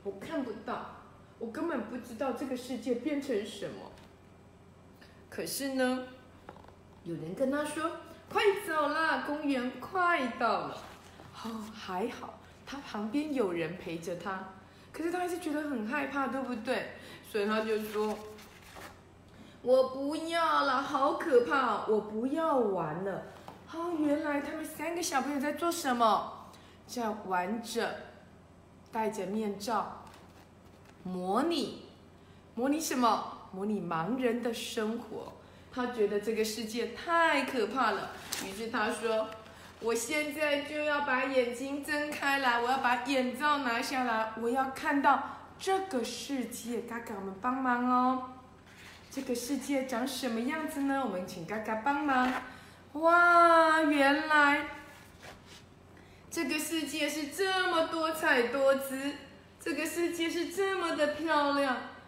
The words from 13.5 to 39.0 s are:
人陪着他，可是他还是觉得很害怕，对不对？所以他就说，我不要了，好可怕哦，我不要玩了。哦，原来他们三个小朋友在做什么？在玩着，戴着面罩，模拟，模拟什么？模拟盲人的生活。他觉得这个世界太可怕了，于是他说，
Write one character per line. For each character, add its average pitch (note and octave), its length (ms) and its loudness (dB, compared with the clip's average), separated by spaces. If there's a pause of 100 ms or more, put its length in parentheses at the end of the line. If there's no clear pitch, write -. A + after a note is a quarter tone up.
人 E3+ 260 -2
陪 E3+ 220 -8
着 F3 160 -6
他， F#3+ 380 -8 (380)
可 D#4 120 -8
是 E4+ 80 -2
他 F4+ 80 -2
还 F4+ 80 0
是 F4 100 -2
觉 D#4+ 160 -4
得 D4 160 0
很 A#3 160 -2
害 C#4 220 -2
怕， C4+ 220 -2
对 C4 120 -2
不 B3 140 -4
对？ A3 380 -4 (360)
所 G#3+ 100 -2
以 G3+ 60 2
他 A3 160 2
就 A3 220 0
说， G#3+ 340 0 (1400)
我 B3+ 280 6
不 C#4 260 -4
要 D#4+ 480 2
了， C4+ 180 2
好 C#4+ 340 2
可 C#4 300 6
怕 C4 280 2
哦， G3 160 -4
我 G#3+ 120 4
不 G#3+ 260 -4
要 D#4 300 2
玩 F3+ 460 0
了。 F#3+ 220 -4 (480)
哦， E4+ 260 -4
原 D4+ 240 2
来 C#4+ 180 -2
他 D#4 140 -6
们 D#4+ 100 -6
三 E4 300 -6
个 F4 80 -2
小 C#4 180 0
朋 C#4+ 120 -2
友 C#4+ 60 0
在 D4 120 0
做 E4+ 200 0
什 C4+ 240 0
么？ A3 380 4 (540)
在 A#3 220 -4
玩 F#3+ 520 -2
着， - 340 -4 (1000)
戴 A3 160 0
着 G#3 180 -4
面 G3+ 320 -2
罩， - 460 -4 (1000)
模 F#3 400 0
拟， D#4+ 420 -2 (720)
模 B3+ 140 0
拟 D4+ 100 2
什 D#4+ 180 -2
么？ A3+ 360 2 (180)
模 F#3+ 140 -6
拟 G#3 160 0
盲 F3 400 -2
人 A#3+ 220 2
的 A#3 100 0
生 A3 440 -4
活。 - 360 -10 (380)
他 B3 160 -2
觉 A3 200 2
得 G3+ 120 0
这 A3 140 -2
个 G#3+ 100 2
世 A3 220 -2
界 A3+ 280 -4
太 E4 500 4
可 B3 240 0
怕 A#3+ 240 2
了， G3 200 -4 (340)
于 F#3+ 80 -8
是 A3+ 160 -6
他 A3+ 200 0
说， A3 380 0 (540)